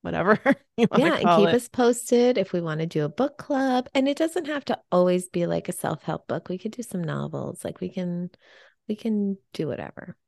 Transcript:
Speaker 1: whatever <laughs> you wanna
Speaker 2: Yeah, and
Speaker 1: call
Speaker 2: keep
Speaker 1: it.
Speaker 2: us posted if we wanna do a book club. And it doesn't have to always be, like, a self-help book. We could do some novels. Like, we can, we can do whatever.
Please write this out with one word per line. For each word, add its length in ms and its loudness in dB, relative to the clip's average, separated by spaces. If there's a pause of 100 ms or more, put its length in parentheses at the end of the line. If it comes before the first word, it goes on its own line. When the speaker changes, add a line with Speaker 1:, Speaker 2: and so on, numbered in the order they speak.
Speaker 1:
whatever 420 2
<laughs> 340 0
you 140 4
wanna 140 4
Speaker 2:
Yeah, 100 4
and 80 -2
Speaker 1:
call 160 6
Speaker 2:
keep 100 6
Speaker 1:
it. 60 4
Speaker 2:
us 140 0
posted 680 2
if 160 -2
we 80 0
wanna 240 -2
do 200 0
a 40 -2
book 280 -2
club. 560 0
And 140 2
it 100 0
doesn't 280 -2
have 200 -6
to 140 -2 (120)
always 380 2
be, 160 -2
like, 240 -4
a 40 -6
self-help 540 -6
book. 220 -6
We 80 -6
could 140 -8
do 120 -12
some 200 -8
novels. 600 -6
Like, 160 -10
we 100 -6
can, 400 -6 (580)
we 80 -4
can 420 -2 (160)
do 140 -4
whatever. 500 -10 (100)